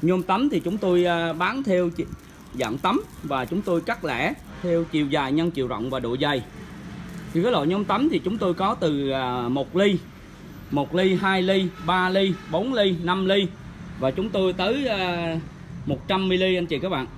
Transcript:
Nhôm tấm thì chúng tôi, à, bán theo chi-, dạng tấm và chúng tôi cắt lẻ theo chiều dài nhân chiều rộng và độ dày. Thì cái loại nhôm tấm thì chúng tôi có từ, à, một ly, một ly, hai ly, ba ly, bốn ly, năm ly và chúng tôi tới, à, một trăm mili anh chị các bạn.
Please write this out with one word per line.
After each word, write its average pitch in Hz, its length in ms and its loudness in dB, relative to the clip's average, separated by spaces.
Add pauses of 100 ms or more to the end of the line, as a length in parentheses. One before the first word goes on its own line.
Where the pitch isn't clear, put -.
Nhôm 180 200 2
tấm 214 280 2
thì 196 100 0
chúng 190 180 -2
tôi, 180 260 4
à, 170 280 2
bán 190 300 -2
theo 180 280 2
chi-, 170 160 -6 (520)
dạng 120 200 -2
tấm 202 220 2 (220)
và 139 220 -2
chúng 175 180 -4
tôi 170 180 0
cắt - 240 -6
lẻ 143 280 0 (300)
theo 170 220 2
chiều 156 220 0
dài 139 260 0
nhân 165 180 2
chiều 135 180 -2
rộng 117 220 -4
và 131 100 -2
độ 120 200 -2
dày. 143 220 2 (920)
Thì 165 80 2
cái 240 100 2
loại 151 140 2
nhôm 190 180 2
tấm 226 240 2
thì 247 100 2
chúng 202 200 -2
tôi 185 160 2
có 190 200 0
từ, 143 360 0
à, 127 380 -2
một 135 280 0
ly, 196 220 6 (720)
một 143 240 0
ly, 190 200 6
hai 190 280 2
ly, 190 240 4 (200)
ba 185 220 2
ly, 190 240 4 (180)
bốn 208 240 0
ly, 196 280 4
năm 185 240 0
ly 196 200 4 (540)
và 131 100 2
chúng 190 200 -2
tôi 190 220 2
tới, 214 340 0
à, 175 500 0 (500)
một 139 220 -4
trăm 190 200 2
mili 185 260 4
anh 175 120 0
chị 165 120 -2
các 180 100 -2
bạn. 139 180 -2 (120)